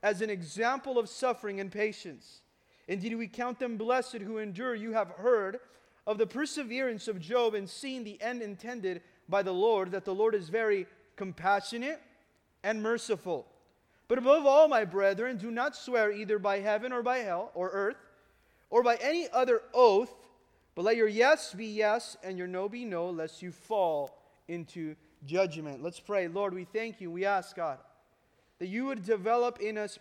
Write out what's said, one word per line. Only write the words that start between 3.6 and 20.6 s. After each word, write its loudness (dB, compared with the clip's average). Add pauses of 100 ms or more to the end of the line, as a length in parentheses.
blessed 0
who -8
endure. -6
You -8
have 0
heard 0 (460)
of -2
the 2
perseverance -4
of -6
Job 0
and -4
seen -10
the -12
end -6
intended -8 (260)
by 2
the -2
Lord, 2
that -6
the -4
Lord 2
is -2
very 0 (300)
compassionate -2 (600)
and -2
merciful. -2 (640)
But 4
above 6
all, 10
my 4
brethren, 2
do -8
not -2
swear 2
either -2
by 2
heaven -2
or -4
by 0
hell -4
or -2
earth -2 (720)
or 6
by 4
any -2
other 4 (100)
oath, 6 (640)